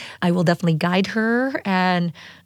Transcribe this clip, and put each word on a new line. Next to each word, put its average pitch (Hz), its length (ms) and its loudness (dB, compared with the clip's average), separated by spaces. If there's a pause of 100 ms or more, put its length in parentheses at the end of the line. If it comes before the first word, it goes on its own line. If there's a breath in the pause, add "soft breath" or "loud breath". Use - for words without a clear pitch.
(220 loud breath)
I 180 80 2
will 175 140 2
definitely 170 340 2
guide 185 300 0
her, 240 560 0
and 180 480 0 (340 loud breath)